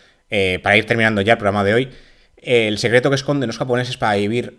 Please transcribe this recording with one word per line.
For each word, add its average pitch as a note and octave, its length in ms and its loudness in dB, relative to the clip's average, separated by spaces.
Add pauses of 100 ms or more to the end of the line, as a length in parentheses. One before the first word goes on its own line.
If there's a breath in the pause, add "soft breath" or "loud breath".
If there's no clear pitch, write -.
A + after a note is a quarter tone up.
(300 soft breath)
eh, F#2+ 320 0
para G2+ 160 4
ir G#2 80 -2
terminando A2 340 2
ya G#2 120 4
el - 60 2
programa G2+ 260 0
de G2+ 100 2
hoy, C3 160 0 (580 soft breath)
el A2 300 0
secreto B2 320 2
que C#3 60 0
esconden C3+ 320 -4
los A2 100 -8
japoneses B2 380 -4
para A2 180 -2
vivir G#2 440 -2